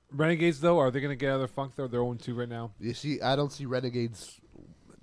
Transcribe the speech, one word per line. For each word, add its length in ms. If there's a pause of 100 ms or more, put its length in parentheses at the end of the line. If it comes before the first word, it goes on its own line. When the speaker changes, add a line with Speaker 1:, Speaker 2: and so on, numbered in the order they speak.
(120)
Speaker 1:
Renegades, 480
though, 180
are 140
they 100
gonna 140
get 160
out 40
of 40
their 80
funk, 280
though? 120
They're 160
oh 80
and 80
two 160
right 120
now. 320
Speaker 2:
You 140
see, 280
I 140
don't 160
see 140
Renegades 760 (640)